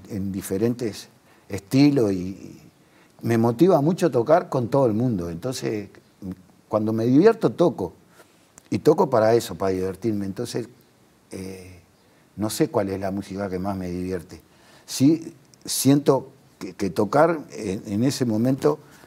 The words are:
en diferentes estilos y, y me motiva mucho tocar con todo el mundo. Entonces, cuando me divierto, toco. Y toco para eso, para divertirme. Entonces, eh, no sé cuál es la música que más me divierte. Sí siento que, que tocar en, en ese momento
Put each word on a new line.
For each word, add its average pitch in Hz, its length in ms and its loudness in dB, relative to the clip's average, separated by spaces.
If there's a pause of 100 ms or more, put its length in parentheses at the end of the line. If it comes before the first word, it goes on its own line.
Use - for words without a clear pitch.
en 98 220 -6
diferentes 101 800 -4 (400)
estilos 131 640 2
y, - 20 -2
y 92 460 -10 (600)
me 117 160 0
motiva 123 440 4
mucho 165 280 2
tocar 151 380 2
con 123 220 -4
todo 139 160 4
el 110 80 2
mundo. 104 360 -2
Entonces, 107 600 -8 (800)
cuando 107 240 0
me 113 100 -2
divierto, 156 480 4
toco. 117 400 0 (800)
Y 101 100 -2
toco 156 300 4
para 113 260 4
eso, 113 200 -2
para 95 180 -2
divertirme. 95 520 -4
Entonces, 117 440 -8 (640)
eh, 92 500 -14 (560)
no 104 120 -4
sé 156 200 0
cuál 104 220 -2
es 95 100 -4
la 95 100 -4
música 98 380 -6
que 90 100 -6
más 98 160 -6
me 92 140 -6
divierte. 90 500 -8 (460)
Sí - 480 2 (320)
siento 139 640 2 (300)
que, 92 160 -12
que 95 160 -4
tocar 143 500 2 (100)
en, 107 360 -6
en 104 180 -2
ese 135 180 -2
momento 131 560 0 (280)